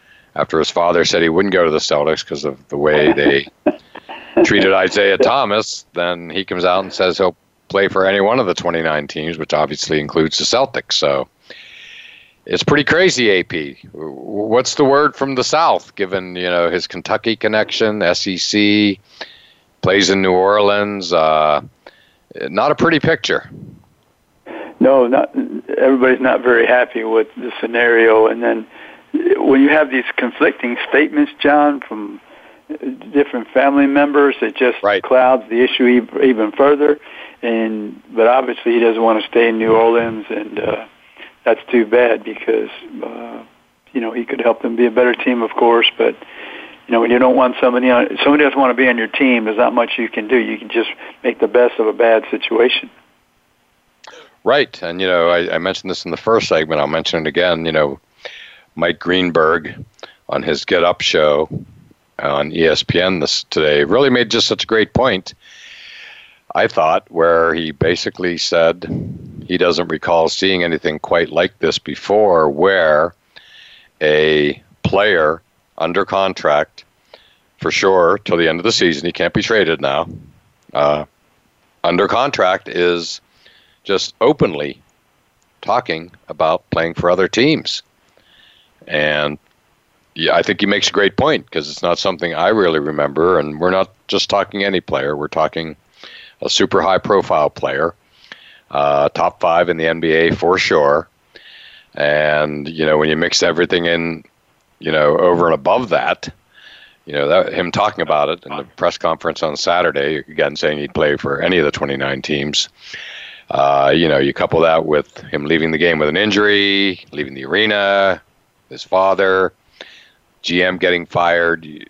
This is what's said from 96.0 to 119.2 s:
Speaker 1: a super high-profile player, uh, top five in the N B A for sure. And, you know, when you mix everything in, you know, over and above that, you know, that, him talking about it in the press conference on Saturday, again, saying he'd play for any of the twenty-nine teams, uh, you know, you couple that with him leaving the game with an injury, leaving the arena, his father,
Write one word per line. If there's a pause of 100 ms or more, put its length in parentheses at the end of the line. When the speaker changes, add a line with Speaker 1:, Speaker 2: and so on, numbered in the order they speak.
Speaker 1:
a
super
high-profile
player, (800)
uh,
top
five
in
the
N
B
A
for
sure. (880)
And,
you
know,
when
you
mix
everything
in, (560)
you
know,
over
and
above
that, (760)
you
know,
that,
him
talking
about
it
in
the (100)
press
conference
on
Saturday, (100)
again,
saying
he'd
play
for
any
of
the
twenty-nine
teams, (800)
uh,
you
know,
you
couple
that
with (160)
him
leaving
the
game
with
an
injury,
leaving
the
arena, (480)
his
father, (920)